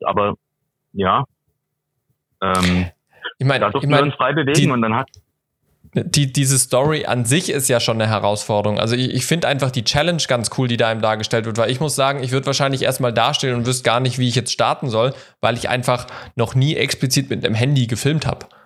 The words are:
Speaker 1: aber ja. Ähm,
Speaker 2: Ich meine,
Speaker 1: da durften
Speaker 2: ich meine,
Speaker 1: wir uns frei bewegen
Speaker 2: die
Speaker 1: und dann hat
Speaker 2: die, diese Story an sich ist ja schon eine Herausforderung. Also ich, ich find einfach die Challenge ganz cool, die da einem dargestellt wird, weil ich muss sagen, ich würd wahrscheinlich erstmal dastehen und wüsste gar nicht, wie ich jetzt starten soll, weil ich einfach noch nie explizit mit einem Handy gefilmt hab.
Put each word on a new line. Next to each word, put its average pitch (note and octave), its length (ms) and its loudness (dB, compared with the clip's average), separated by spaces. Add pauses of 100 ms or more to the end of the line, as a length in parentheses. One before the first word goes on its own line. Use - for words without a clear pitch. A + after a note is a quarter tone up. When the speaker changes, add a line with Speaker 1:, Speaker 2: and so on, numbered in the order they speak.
Speaker 1:
aber G2+ 300 0 (580)
ja. G2 320 0 (1160)
Ähm, F2+ 460 0 (500)
Speaker 2:
Ich B2+ 80 -2
meine, C3 140 2
Speaker 1:
da G#2 100 2
durften C#3+ 180 -2
Speaker 2:
ich D3 40 2
meine, C#3+ 120 4
Speaker 1:
wir - 20 2
uns D3 100 -2
frei B2+ 180 0
bewegen D3 240 2
Speaker 2:
die C#3+ 140 4
Speaker 1:
und B2 100 0
dann A2 140 0
hat C3 140 -2 (840)
Speaker 2:
die, C#3+ 380 0
diese C3+ 260 2
Story C#3 480 0
an A#2+ 200 0
sich D3 260 0
ist C#3 160 -2
ja A#2 140 2
schon A2+ 200 0
eine A2 80 2
Herausforderung. G#2 720 0
Also A2+ 160 2
ich, B2+ 180 -2
ich B2 120 -2
find E3+ 200 0
einfach C3+ 240 0
die B2 140 -4
Challenge D#3 440 0
ganz A#2+ 300 0
cool, B2+ 120 0
die A#2 80 0
da A#2 100 2
einem A2 140 -2
dargestellt A2 440 0
wird, A2 120 -4
weil A2+ 120 2
ich B2+ 120 -2
muss D3+ 140 -2
sagen, C3+ 280 0
ich B2 80 -4
würd C3+ 140 0
wahrscheinlich C#3 380 0
erstmal B2+ 300 0
dastehen B2+ 400 0
und A#2+ 140 -2
wüsste B2+ 160 -2
gar A#2 160 4
nicht, B2+ 180 -2
wie B2+ 120 2
ich A2+ 60 -2
jetzt - 180 -2
starten C#3 340 0
soll, A#2+ 260 0 (280)
weil A2+ 140 2
ich A2+ 140 -6
einfach B2 380 -2 (280)
noch A#2 200 0
nie C#3 220 2
explizit C3+ 520 0
mit G#2+ 160 -4
einem A2+ 80 -2
Handy B2 340 2
gefilmt C3+ 380 -2
hab. - 220 -6 (180)